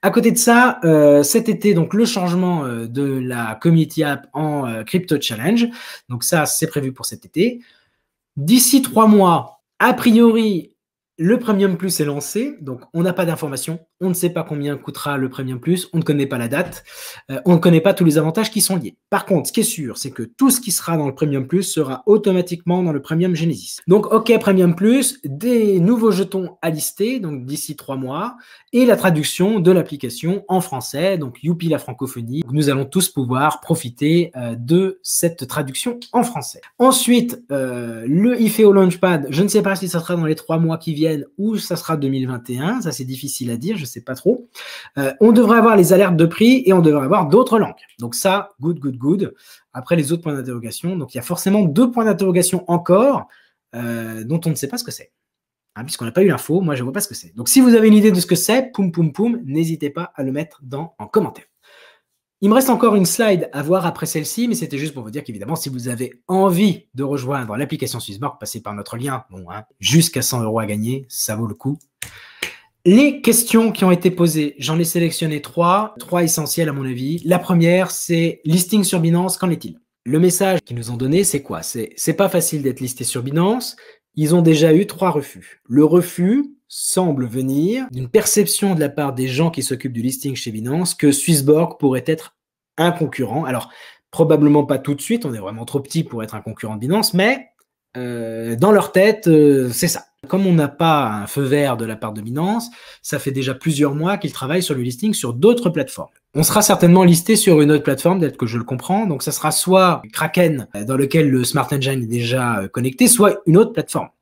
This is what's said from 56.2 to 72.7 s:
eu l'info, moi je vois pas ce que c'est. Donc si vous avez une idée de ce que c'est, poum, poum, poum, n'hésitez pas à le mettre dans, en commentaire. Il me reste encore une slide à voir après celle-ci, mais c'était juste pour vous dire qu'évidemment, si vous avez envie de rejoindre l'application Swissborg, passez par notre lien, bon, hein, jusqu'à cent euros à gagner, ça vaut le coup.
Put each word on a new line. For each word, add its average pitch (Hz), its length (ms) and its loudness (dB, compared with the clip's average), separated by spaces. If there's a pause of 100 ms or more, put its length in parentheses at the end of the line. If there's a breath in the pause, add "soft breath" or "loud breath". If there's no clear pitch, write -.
eu 202 40 6
l'info, 156 340 0
moi 160 120 -2
je 127 80 -4
vois 127 120 -6
pas 202 80 -4
ce - 60 -6
que - 60 -16
c'est. - 220 -18
Donc 117 120 -8
si 269 140 6
vous 247 140 8
avez 220 120 6
une 214 60 8
idée 214 180 8
de 180 80 2
ce 175 60 -2
que 180 100 2
c'est, 247 380 0
poum, 190 180 -2
poum, 160 220 0
poum, 233 320 -2
n'hésitez 151 460 -4
pas 170 240 -10
à 143 80 -6
le 131 80 -4
mettre 151 320 -8
dans, 139 340 -12
en 107 80 -14
commentaire. - 400 -2 (960 soft breath)
Il 196 80 4
me 214 40 6
reste 262 160 4
encore 220 260 2
une 190 100 4
slide 190 480 0
à 143 100 -6
voir 175 220 0
après 165 200 -6
celle-ci, 165 440 -4
mais 214 60 -2
c'était 143 220 -8
juste 147 160 -6
pour 123 100 -14
vous 107 60 -14
dire 143 140 -12
qu'évidemment, 107 320 -10
si 156 140 -8
vous 127 180 -10
avez 120 400 -8
envie 185 640 2
de 131 100 -6
rejoindre 131 520 -6
l'application 139 460 -6
Swissborg, 107 380 -10
passez 107 220 -12
par 104 120 -12
notre 101 240 -12
lien, 131 340 -8
bon, 92 180 -18
hein, 104 140 -16 (160)
jusqu'à 131 420 0
cent 120 220 -4
euros 110 160 -2
à 113 60 -4
gagner, 110 420 -6
ça - 300 -8
vaut 113 100 -6
le 107 80 -10
coup. 139 240 -8 (1040 loud breath)